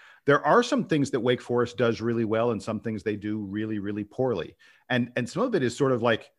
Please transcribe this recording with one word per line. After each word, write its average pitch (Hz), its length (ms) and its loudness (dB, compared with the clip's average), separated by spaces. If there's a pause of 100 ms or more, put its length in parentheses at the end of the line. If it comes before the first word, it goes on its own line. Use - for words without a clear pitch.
(260)
There 143 200 4
are 185 160 6
some 240 220 0
things 147 280 0
that 123 100 -2
Wake 123 200 2
Forest 120 360 0
does 117 240 2
really 117 240 0
well 113 260 0
and 107 100 -4
some 110 200 -6
things 110 200 -6
they 107 140 -2
do 107 240 -6
really, 104 400 -4
really 104 240 -6
poorly. 110 540 -4 (320)
And, 123 260 0
and 120 120 -2
some 170 140 -4
of 247 140 0
it 143 80 0
is 117 120 -2
sort 135 160 2
of, 117 120 0
like, 113 360 2